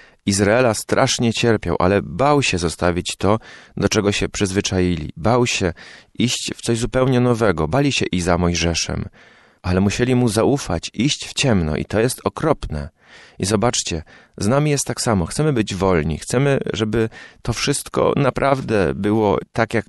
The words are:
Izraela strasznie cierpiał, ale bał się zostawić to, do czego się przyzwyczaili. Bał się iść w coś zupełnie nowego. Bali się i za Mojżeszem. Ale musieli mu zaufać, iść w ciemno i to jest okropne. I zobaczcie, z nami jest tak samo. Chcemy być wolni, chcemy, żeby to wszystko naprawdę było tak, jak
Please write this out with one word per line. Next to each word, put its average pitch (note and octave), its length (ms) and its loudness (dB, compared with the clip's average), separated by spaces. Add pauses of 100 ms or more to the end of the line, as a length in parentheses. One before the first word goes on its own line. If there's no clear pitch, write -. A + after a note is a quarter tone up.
(260)
Izraela G#2 480 2
strasznie A#2+ 600 0
cierpiał, G#2 460 0
ale F#2+ 220 2
bał C3+ 420 0
się F#2 140 0
zostawić F2 600 -2
to, G2+ 220 2 (380)
do G2 120 2
czego G#2 220 2
się G2 180 -2
przyzwyczaili. F#2 880 0
Bał B2 300 2
się F2+ 260 -2 (460)
iść - 360 -2
w - 60 -14
coś A#2 160 -2
zupełnie B2+ 420 0
nowego. A2 480 2
Bali C3+ 240 0
się - 140 -2
i F2+ 160 -2
za E2+ 160 2
Mojżeszem. E2+ 680 0 (560)
Ale F#2 200 2
musieli B2 340 2
mu B2 140 2
zaufać, G2+ 640 0
iść B2+ 340 -2
w - 60 -14
ciemno F2+ 420 2
i - 100 -4
to G2+ 140 -2
jest B2 240 0
okropne. F2 680 -2 (500)
I - 60 -2
zobaczcie, G2+ 580 0 (340)
z G2 100 -2
nami D3 240 2
jest C#3 140 0
tak - 160 -6
samo. G2 240 2
Chcemy D3+ 280 0
być G#2+ 220 -2
wolni, E2 420 2
chcemy, C#3 420 0 (140)
żeby A2+ 360 0 (320)
to A#2 120 -4
wszystko - 600 -2
naprawdę B2+ 800 0
było G#2 460 2 (120)
tak, - 220 -2
jak A2 160 0